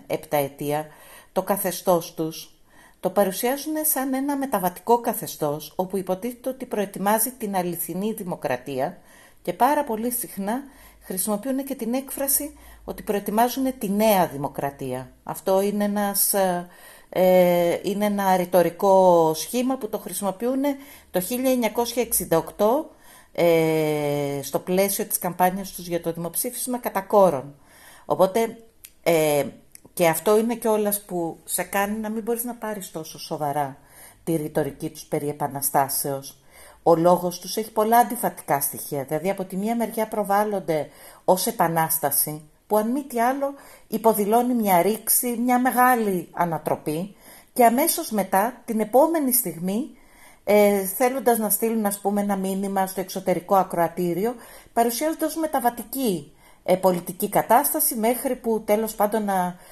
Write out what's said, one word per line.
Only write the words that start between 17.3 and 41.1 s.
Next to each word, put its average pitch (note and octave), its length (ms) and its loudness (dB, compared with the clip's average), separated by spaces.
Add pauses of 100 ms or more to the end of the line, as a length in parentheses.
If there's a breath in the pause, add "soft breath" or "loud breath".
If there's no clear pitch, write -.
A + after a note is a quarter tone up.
είναι G3+ 220 -2
ένα G3+ 300 2
ρητορικό F3+ 960 6
σχήμα B3+ 440 -2
που G#3+ 120 -8
το G#3 80 -4
χρησιμοποιούν G#3 640 -4 (500 loud breath)
το F#3 80 -2
χίλια B3 320 0
εννιακόσια A#3+ 500 0
εξήντα F#3 360 0
οκτώ, A3 520 0 (420 loud breath)
ε, D3+ 1120 2
στο D3+ 180 -4
πλαίσιο G3 460 0
της - 140 -6
καμπάνιας F#3 520 0
τους F3 160 -14
για E3+ 140 -4
το E3+ 100 -4
δημοψήφισμα E3+ 640 -6
κατά G#3+ 240 -4
κόρον. E3+ 540 4 (500 loud breath)
Οπότε, F#3+ 520 2 (460)
ε, D#3 420 4 (480)
και F3 140 2
αυτό G#3+ 300 4
είναι A#3 180 0
κιόλας G#3+ 460 0
που E3+ 420 -6
σε - 200 -6
κάνει G3+ 340 -2
να G#3+ 120 -6
μην A3 140 -6
μπορείς A#3 200 -4
να A#3+ 120 -10
πάρεις G#3+ 360 -10
τόσο D#3 280 -12
σοβαρά C#3+ 580 -4 (460 loud breath)
τη E3 120 -2
ρητορική D#3 540 -4
τους - 140 -16
περί D3 260 -4
επαναστάσεως. C#3 1080 -2 (460 loud breath)
Ο E3 120 6
λόγος F3 440 4
τους - 180 -12
έχει G#3+ 140 -6
πολλά A3 260 2
αντιφατικά F#3 640 0
στοιχεία. C3+ 420 -6
Δηλαδή, D#3 260 -4
από G3 160 -4
τη F#3 100 -10
μία G#3+ 200 -4
μεριά A3+ 320 -4
προβάλλονται G3 800 -2 (360 loud breath)